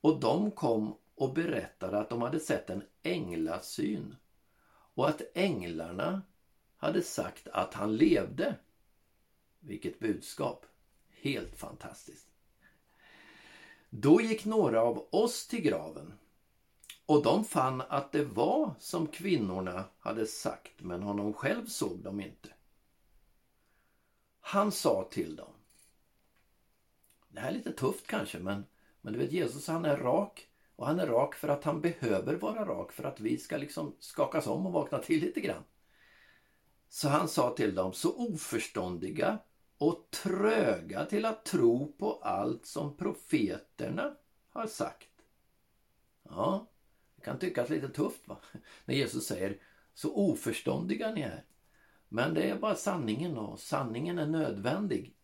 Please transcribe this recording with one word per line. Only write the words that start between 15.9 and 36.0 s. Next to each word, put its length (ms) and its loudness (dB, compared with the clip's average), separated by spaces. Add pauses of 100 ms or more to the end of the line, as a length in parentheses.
och 160 8
de 220 6
fann 360 0
att 300 -4
det 120 2
var 560 2
som 280 -4
kvinnorna 760 -2 (160)
hade 260 -2
sagt, 560 -8
men 220 -6
honom 300 -2
själv 320 -2
såg 380 -6
de 180 -6
inte. 280 -14 (1900)
Han 320 2
sa 400 2
till 240 -4
dem. 180 -16 (1800)
Det 100 -14
här 100 -4
är 40 -2
lite 180 -6
tufft 360 -2
kanske, 320 -4
men, 260 -2 (360)
men 120 -8
du 60 -4
vet, 120 0
Jesus, 360 -2
han 180 -2
är 120 4
rak, 500 0 (280)
och 120 -4
han 120 2
är 80 2
rak 280 4
för 120 -6
att 160 2
han 180 0
behöver 540 2
vara 300 -2
rak 260 -4
för 120 -12
att 160 -6
vi 180 0
ska 200 -6
liksom 420 -6
skakas 480 0
om 180 0
och 80 -2
vakna 240 0
till 240 2
lite 180 -2
grann. 240 -4 (1300)